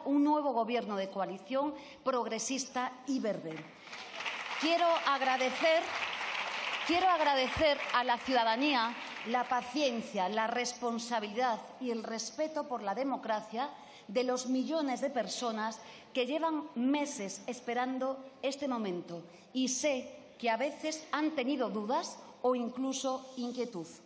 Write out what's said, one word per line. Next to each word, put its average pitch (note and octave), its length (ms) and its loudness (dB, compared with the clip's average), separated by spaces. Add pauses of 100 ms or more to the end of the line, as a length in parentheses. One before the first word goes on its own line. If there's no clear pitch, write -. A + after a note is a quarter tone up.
un C#4+ 180 4
nuevo D4 300 4
gobierno A3 420 0
de G3 140 -2
coalición G3+ 640 -2 (320)
progresista B3 880 -2 (140)
y C4 120 0
verde. F3+ 380 -4 (1040)
Quiero E4+ 240 6 (220)
agradecer, C4 760 4 (1040)
quiero F4+ 220 6
agradecer C#4+ 680 6 (160)
a B3 120 4
la A#3+ 120 4
ciudadanía A#3+ 760 4 (320)
la A#3+ 160 2
paciencia, A#3+ 840 0
la A3 180 2
responsabilidad A#3 1120 0 (220)
y B3 100 -2
el A3+ 100 -2
respeto D4 640 -4
por B3 160 -6
la G3 140 -2
democracia A#3 760 -2 (380)
de B3 160 0
los B3 240 0
millones C4 540 0
de C#4 80 0
personas A3 720 -2 (320)
que B3 120 2
llevan D4+ 500 0
meses C4+ 680 0
esperando B3+ 720 -2 (240)
este C#4 280 -2
momento. F3 540 -2 (280)
Y C4 160 2
sé B3+ 420 0 (300)
que A#3 100 0
a A3 60 4
veces D4+ 560 -2
han D4+ 200 2
tenido B3+ 380 0
dudas A3 480 -2 (240)
o B3+ 140 4
incluso C4 800 -2
inquietud. A#3+ 520 -4 (180)